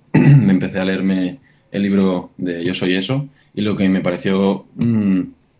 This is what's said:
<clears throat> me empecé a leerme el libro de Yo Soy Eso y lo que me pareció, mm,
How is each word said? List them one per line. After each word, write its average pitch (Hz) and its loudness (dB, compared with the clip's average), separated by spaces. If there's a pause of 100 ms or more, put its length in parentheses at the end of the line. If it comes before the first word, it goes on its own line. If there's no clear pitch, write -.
<clears throat> - -20
me 139 6
empecé 92 -2
a - -2
leerme 92 -4 (320)
el 101 -4
libro 95 0
de 85 -6
Yo 92 -2
Soy 92 0
Eso 131 -4 (240)
y 101 -6
lo 104 -2
que 98 0
me 95 2
pareció, 95 -2 (100)
mm, 104 0 (380)